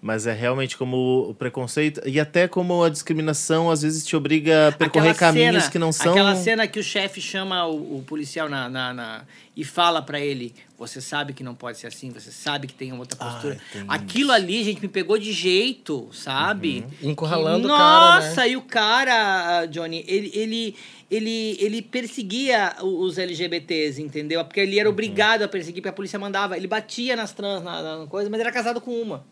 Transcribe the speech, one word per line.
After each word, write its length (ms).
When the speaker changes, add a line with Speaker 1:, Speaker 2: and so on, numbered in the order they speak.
Speaker 1:
Mas 280
é 40
realmente 460
como 500
o 60
preconceito 720
e 140
até 260
como 380
a 40
discriminação 800
às 140
vezes 240
te 80
obriga 540
a 40
percorrer 380
Speaker 2:
Aquela 220
Speaker 1:
caminhos 320
Speaker 2:
cena, 80
Speaker 1:
que 60
não 140
são 200
Speaker 2:
aquela 240
cena 320
que 100
o 60
chefe 360
chama 460
o, 320
o 80
policial 420
na, 200
na, 260
na, 280
e 80
fala 380
pra 200
ele, 340
"Você 240
sabe 320
que 100
não 100
pode 220
ser 120
assim, 240
você 180
sabe 380
que 40
tem 220
outra 260
Speaker 1:
Ai, 100
Speaker 2:
postura." 280
Speaker 1:
tem 160
Speaker 2:
Aquilo 440
Speaker 1:
isso. 0
Speaker 2:
ali, 320
gente, 160
me 80
pegou 300
de 140
jeito, 800
sabe? 760
Speaker 1:
Uhum. 80
Speaker 3:
Encurralando 580
Speaker 2:
Que, 60
Speaker 3:
o 20
cara, 440
né? 80
Speaker 2:
nossa, 200
e 80
o 60
cara, 1040
Johnny, 420
ele, 260
ele, 420
ele, 500
ele 220
perseguia 960
o, 220
os 160
L 160
G 140
B 120
Ts, 380
entendeu? 480
Porque 140
ele 180
era 100
Speaker 1:
Uhum. 60
Speaker 2:
obrigado 480
a 60
perseguir, 340
porque 80
a 20
polícia 260
mandava. 380
Ele 100
batia 480
nas 200
trans, 280
na, 360
na 80
coisa, 240
mas 100
era 100
casado 300
com 120
uma. 400